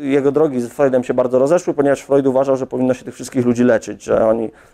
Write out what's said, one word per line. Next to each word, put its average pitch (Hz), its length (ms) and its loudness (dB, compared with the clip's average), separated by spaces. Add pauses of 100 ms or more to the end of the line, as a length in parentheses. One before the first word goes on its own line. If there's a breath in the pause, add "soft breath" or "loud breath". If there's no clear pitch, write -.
jego 139 320 0
drogi 143 280 0
z 120 80 -6
Freudem 131 360 0
się 131 100 -4
bardzo 123 240 0
rozeszły, 156 360 0
ponieważ 139 260 0
Freud 139 260 0
uważał, 135 300 2
że 127 100 -6
powinno 127 280 -2
się - 100 -12
tych 123 100 -14
wszystkich 123 320 -4
ludzi 120 180 2
leczyć, 107 380 0
że 117 260 0
oni 113 220 -2 (220 soft breath)